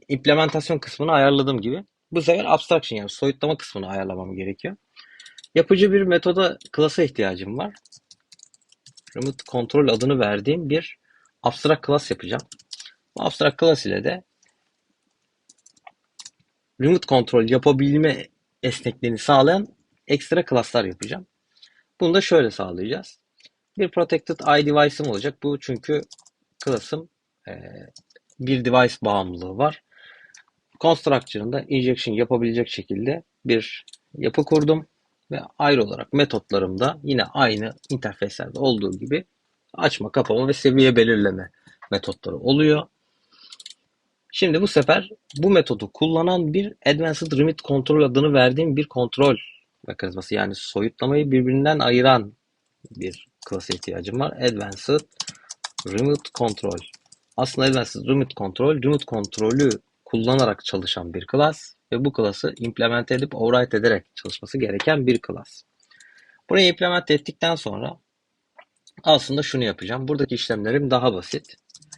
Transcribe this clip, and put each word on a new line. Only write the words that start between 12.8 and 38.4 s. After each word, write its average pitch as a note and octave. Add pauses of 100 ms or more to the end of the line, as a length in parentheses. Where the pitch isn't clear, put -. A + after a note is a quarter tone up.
Bu -
abstract D3
class D#3+
ile G2
de F3+ (2500)
remote E3+
kontrol A#2+
yapabilme C#3+ (360)
esnekliğini A#2+
sağlayan D3+ (400)
ekstra C#3+
class'lar A#2
yapacağım. F#2+ (720)
Bunu F3
da G3
şöyle C#3
sağlayacağız. G2 (580)
Bir F#3+
protected E3
I D3
D -
device'ım D3
olacak. A#2
Bu C#3+
çünkü C#3+ (640)
class'ım, D3+ (380)
e, - (840)
bir B2+
device B2
bağımlılığı F#2
var. D3 (1000)
Constructor'ın C3
da C#3
injection B2
yapabilecek A#2
şekilde A#2 (220)
bir A2+ (320)
yapı -
kurdum. D#3 (440)
Ve C#3 (180)
ayrı C#3+
olarak -
metotlarımda A#2+
yine C3+
aynı A2+ (160)
interface'lerde G#2